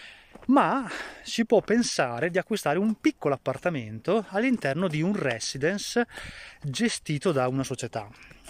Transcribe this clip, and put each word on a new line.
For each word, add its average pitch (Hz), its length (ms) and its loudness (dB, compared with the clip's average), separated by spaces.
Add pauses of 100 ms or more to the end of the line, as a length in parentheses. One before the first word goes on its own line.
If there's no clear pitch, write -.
(480)
Ma 240 420 4 (340)
si - 220 0
può 214 140 6
pensare 160 720 0
di 175 80 -2
acquistare 175 420 0
un 214 220 2
piccolo 160 320 0
appartamento 139 960 -2
all'interno 190 580 0
di 151 140 -2
un 190 120 0
residence 160 960 -2 (540)
gestito 147 720 0
da 127 160 2
una 131 160 0
società, 113 440 -6 (400)